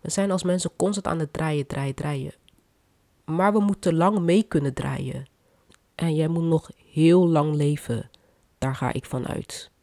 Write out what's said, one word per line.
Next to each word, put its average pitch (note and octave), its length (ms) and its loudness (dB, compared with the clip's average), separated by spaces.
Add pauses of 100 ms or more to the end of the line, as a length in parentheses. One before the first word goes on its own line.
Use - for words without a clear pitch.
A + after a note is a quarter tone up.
We - 80 -10
zijn G3 220 0
als F#3 120 0
mensen F3+ 320 -2
constant G3 320 -2
aan E3+ 120 -2
het D3+ 140 -6
draaien, D3+ 340 -2
draaien, C#3 280 -6
draaien. D3 380 -6 (920)
Maar F#3 280 2
we G#3+ 60 4
moeten F#3+ 360 0
lang F#3+ 240 4
mee F3 240 4
kunnen C#3+ 300 -2
draaien. C3+ 520 -6 (720)
En E3 200 -2
jij D#3 120 0
moet E3 160 0
nog E3 260 0 (220)
heel E3+ 360 6
lang D3+ 280 2
leven. C#3+ 540 -2 (480)
Daar C3+ 180 -2
ga - 180 -2
ik - 120 -6
van B2+ 220 -6
uit. - 440 -10 (120)